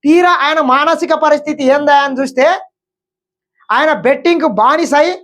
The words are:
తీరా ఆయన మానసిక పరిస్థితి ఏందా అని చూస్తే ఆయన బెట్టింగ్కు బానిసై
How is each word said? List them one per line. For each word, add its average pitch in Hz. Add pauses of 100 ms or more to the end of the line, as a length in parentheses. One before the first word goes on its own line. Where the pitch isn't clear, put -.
తీరా 349
ఆయన 311
మానసిక 302
పరిస్థితి 302
ఏందా 285
అని 277
చూస్తే 269 (1200)
ఆయన 294
బెట్టింగ్కు 277
బానిసై 285 (160)